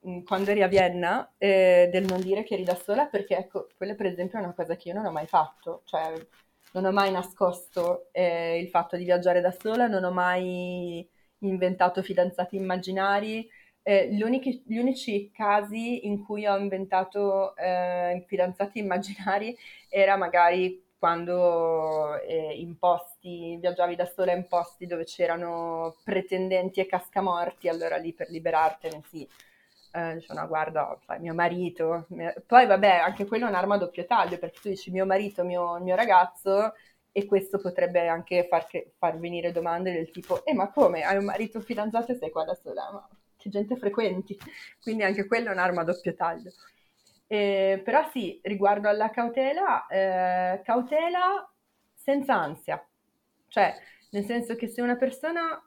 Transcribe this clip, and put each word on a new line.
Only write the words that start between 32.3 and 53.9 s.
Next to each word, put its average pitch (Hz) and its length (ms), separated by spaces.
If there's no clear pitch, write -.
poi 247 220
vabbè, 196 300
anche 190 280
quello 226 200
è 226 40
un'arma 196 260
a - 40
doppio 175 260
taglio, 190 320
perché 170 240
tu 208 80
dici, 190 220
"Mio 185 140
marito, 190 380
mio, 175 340
il 175 60
mio 185 120
ragazzo", 196 800
e 202 140
questo 196 340
potrebbe 180 480
anche 175 400
far 165 200
che, - 300
far 165 220
venire 170 320
domande 170 400
del 165 200
tipo, - 340
"Eh, 311 80
ma 196 180
come? 175 320
Hai 190 140
un 202 80
marito, 214 320
un 208 60
fidanzato 226 500
e - 20
sei 247 160
qua 160 140
da 180 100
sola? - 380
Ma 196 140
che - 120
gente 208 260
frequenti?" 196 640
Quindi 220 220
anche 196 240
quello 233 220
è - 20
un'arma 180 300
a - 40
doppio 175 300
taglio. 170 360
Eh, 196 560
però 302 280
sì, 208 320
riguardo 202 460
alla 214 200
cautela, 262 800
eh, 185 760
cautela 339 840
senza 277 400
ansia. 160 500
Cioè, 185 260